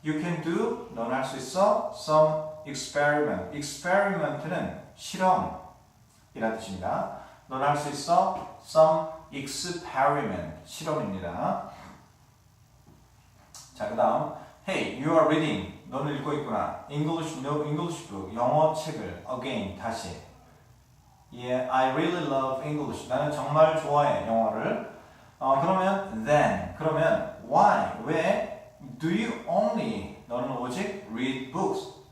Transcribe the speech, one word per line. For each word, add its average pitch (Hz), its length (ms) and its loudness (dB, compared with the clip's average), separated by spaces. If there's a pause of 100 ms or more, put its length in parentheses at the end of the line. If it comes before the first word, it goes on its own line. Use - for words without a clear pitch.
You 151 160 -2
can 165 220 -2
do, 208 520 -2
너는 117 200 -2
할 - 100 -2
수 135 140 -8
있어. 175 560 2
Some 156 500 4 (220)
experiment. 147 880 0
Experiment는 165 1300 0 (140)
실험이란 - 1600 -2
뜻입니다. - 600 -4 (280)
너는 131 200 -2
할 147 100 4
수 147 140 -4
있어. - 720 0
Some 160 460 6 (240)
experiment. 139 1300 -2
실험입니다. 98 1040 -4 (2000)
자, - 140 -6
그 226 80 -4
다음. - 360 2 (360)
Hey, 127 340 -4
you 156 120 2
are 156 120 8
reading. 127 480 0 (140)
너는 143 280 -4
읽고 151 160 -4
있구나. 107 580 -2
English, 151 500 -2
no 147 240 -2
English 160 440 -4
book. 95 260 -10
영어 147 400 4
책을. 104 560 -8
Again, 113 480 -6
다시. - 440 -8 (1080)
Yeah, 127 380 -2
I 131 200 4
really 165 360 0
love 135 380 -2
English. 147 440 -6
나는 151 240 0
정말 156 480 4
좋아해, 143 460 2
영어를. - 680 0 (460)
어, 139 200 4
그러면 190 640 0
then, 131 540 2
그러면 - 580 0 (100)
why, - 460 4 (120)
왜 165 680 -2 (260)
do 160 120 -2
you 226 360 -2
only, 190 680 0 (100)
너는 123 300 -4
오직 127 560 -6
read 127 400 -4
books - 400 -2 (200)